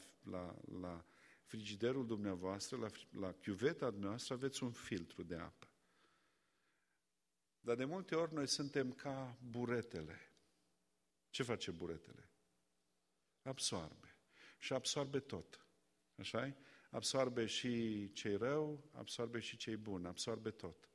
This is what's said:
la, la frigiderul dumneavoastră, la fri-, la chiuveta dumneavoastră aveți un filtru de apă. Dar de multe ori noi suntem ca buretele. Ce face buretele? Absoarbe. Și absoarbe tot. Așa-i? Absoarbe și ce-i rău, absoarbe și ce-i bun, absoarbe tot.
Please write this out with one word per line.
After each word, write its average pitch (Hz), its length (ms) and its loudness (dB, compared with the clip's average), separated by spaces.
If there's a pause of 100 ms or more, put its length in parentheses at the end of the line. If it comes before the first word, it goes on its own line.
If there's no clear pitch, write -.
(220)
la, 90 340 -6 (240)
la 87 240 -6 (400)
frigiderul 110 640 0
dumneavoastră, 98 720 0
la 113 120 0
fri-, - 220 -12
la 92 220 -2
chiuveta 120 580 2
dumneavoastră 101 440 -2
aveți 131 280 -2
un 123 100 0
filtru 90 500 -4
de 85 120 -4
apă. 82 340 -8 (1900)
Dar 117 160 4
de 127 80 0
multe 180 300 -2
ori 160 200 4
noi 143 120 2
suntem 139 460 2
ca 131 460 -4 (100)
buretele. 117 840 0 (1000)
Ce - 120 0
face 117 280 0
buretele? 82 600 -6 (1120)
Absoarbe. - 720 -2 (420)
Și - 140 -4
absoarbe 135 480 2
tot. - 460 -6 (480)
Așa-i? 127 420 0 (340)
Absoarbe 123 560 4
și 110 680 2
ce-i 101 240 2
rău, 147 560 2
absoarbe 117 460 -2
și 110 180 -4
ce-i 110 200 -2
bun, 101 300 -2
absoarbe 110 440 0
tot. - 440 -8